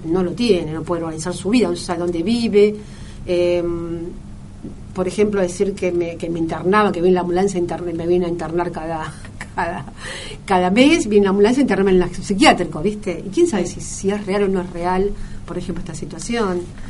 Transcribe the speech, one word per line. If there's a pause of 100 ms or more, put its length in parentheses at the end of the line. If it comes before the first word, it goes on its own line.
no
lo
tiene,
no
puede
organizar
su
vida,
no
sabe
dónde
vive. (500)
Em, (960)
por
ejemplo,
decir
que
me,
que
me
internaba,
que
viene
la
ambulancia
interna-,
me
viene
a
internar
cada, (220)
<laughs>
cada, (580)
cada
mes,
viene
la
ambulancia
a
internarme
en
el
psiquiátrico,
¿viste?
Y
quién
sabe
si,
si
es
real
o
no
es
real, (360)
por
ejemplo,
esta
situación. (300)